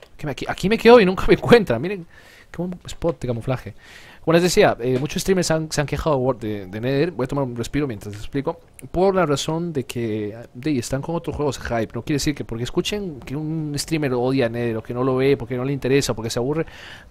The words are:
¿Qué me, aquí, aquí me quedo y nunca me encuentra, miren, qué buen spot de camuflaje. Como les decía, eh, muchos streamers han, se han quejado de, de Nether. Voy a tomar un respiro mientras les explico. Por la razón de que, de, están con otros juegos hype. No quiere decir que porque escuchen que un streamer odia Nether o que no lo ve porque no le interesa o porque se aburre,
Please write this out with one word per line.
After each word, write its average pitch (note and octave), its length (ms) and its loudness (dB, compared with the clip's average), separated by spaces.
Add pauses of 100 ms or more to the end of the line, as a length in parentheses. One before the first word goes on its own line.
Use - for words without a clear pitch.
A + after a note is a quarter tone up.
(160)
¿Qué - 120 -10
me, C#3+ 60 -4
aquí, - 140 -8
aquí - 220 0
me A3+ 80 4
quedo A#3+ 220 10
y G3 60 8
nunca F#3+ 220 0
me - 60 8
encuentra, D3+ 460 6
miren, F3 260 -6 (460)
qué - 60 -18
buen F3+ 280 -6
spot - 340 -4
de - 100 -6
camuflaje. A#2 440 -4 (500)
Como D#3+ 120 4
les F3 80 6
decía, E3+ 360 6
eh, B2+ 200 0
muchos D3+ 220 -4
streamers F#3 300 2
han, D#3+ 180 -2
se - 120 -2
han C#3 60 -2
quejado C3+ 460 0
de, G#2 340 -8
de G2+ 120 -8
Nether. C#3 320 0
Voy B2+ 140 -4
a - 20 -2
tomar C#3+ 160 -2
un A#2+ 140 -6
respiro C#3 300 -4
mientras G#2 260 -10
les G#2 80 -14
explico. - 360 -4 (320)
Por F#3 260 2
la F3+ 100 2
razón D#3+ 480 -2
de C3 100 -2
que, G#2+ 500 -4 (200)
de, C#3+ 240 -2
están C3 240 -4
con E3 120 -6
otros E3 220 -6
juegos C#3+ 240 -2
hype. A#2 340 -4
No A#2+ 100 -8
quiere D3+ 120 -2
decir C#3+ 180 0
que A2 120 -10
porque A#2 180 -8
escuchen F3 560 -4
que B2+ 160 -10
un D#3 400 -4
streamer D3 380 -2
odia B2+ 340 2
Nether A#2 300 -2
o G#2+ 40 -6
que - 120 -8
no B2 100 -2
lo C3 140 2
ve C3+ 180 4
porque A#2+ 220 -4
no B2 80 -4
le C#3 80 -2
interesa C3+ 400 0
o - 20 -12
porque A2+ 140 -6
se - 100 -4
aburre, D3+ 260 -2 (460)